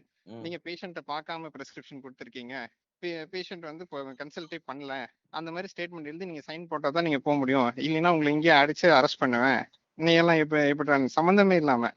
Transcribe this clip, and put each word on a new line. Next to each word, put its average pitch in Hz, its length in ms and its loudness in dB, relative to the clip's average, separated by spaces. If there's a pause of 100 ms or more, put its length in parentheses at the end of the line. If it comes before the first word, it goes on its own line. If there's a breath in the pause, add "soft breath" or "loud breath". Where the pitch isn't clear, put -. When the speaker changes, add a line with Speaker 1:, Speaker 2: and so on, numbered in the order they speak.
(220)
Speaker 1:
ம். 104 120 -20
Speaker 2:
நீங்க 165 300 -14
பேஷண்ட்டை 170 420 -14
பார்க்காம 160 400 -12
பிரிஸ்கிரிப்ஷன் 135 560 -18
கொடுத்துருக்கீங்க, 127 640 -16 (360)
பே-, 165 300 -10
பேஷண்ட் 180 280 -12
வந்து 165 300 -16
இப்போ 139 120 -10
கன்சல்ட்டே 147 560 -14 (140)
பண்ணல, 135 340 -10 (220)
அந்த 160 220 -12
மாதிரி 185 260 -10
ஸ்டேட்மெண்ட் 175 300 -12
எழுதி 165 200 -12
நீங்க 160 140 -12 (120)
சைன் 165 160 -14
போட்டா 151 220 -2
தான் 165 120 0
நீங்க 151 160 0
போக 147 200 0
முடியும், 131 300 2
இல்லைன்னா 156 400 0
உங்களை 151 240 2
இங்கேயே 156 220 4
அடிச்சு 147 320 4
அரெஸ்ட் 143 320 6
பண்ணுவேன், 123 480 2 (280)
நீ 165 200 2
எல்லாம் 165 240 4
இப்ப, 151 300 2
இப்ப 143 400 2 (120)
சம்மந்தமே 190 320 6
இல்லாம 135 440 2